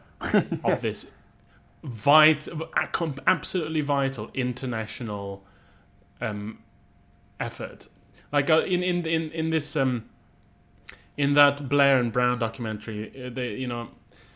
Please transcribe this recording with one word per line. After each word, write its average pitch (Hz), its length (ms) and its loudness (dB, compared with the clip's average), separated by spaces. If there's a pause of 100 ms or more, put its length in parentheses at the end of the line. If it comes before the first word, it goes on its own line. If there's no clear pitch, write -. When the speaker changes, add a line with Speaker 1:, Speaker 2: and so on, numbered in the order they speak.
Speaker 1:
<laughs> - 560 0
Speaker 2:
of - 160 2
this 107 260 -2 (760)
vit-, 147 640 4
a 156 380 -4
com-, 160 280 -2 (120)
absolutely 160 560 0
vital 135 500 0
international, 110 1120 -4 (760)
um, 104 380 -6 (760)
effort. 110 500 -8 (440)
Like, 143 160 2
uh, 156 140 4
in, 180 200 0
in, 180 240 0
in, 160 260 -2
in 160 180 -2
this, 160 260 0
um, 131 320 0 (1080)
in 143 160 2
that 143 340 4
Blair 139 300 4
and 120 140 0
Brown 123 260 2
documentary, 113 880 -4
uh, 127 40 -8
they, 120 260 -4
you 127 100 -4
know, 120 220 -4 (480)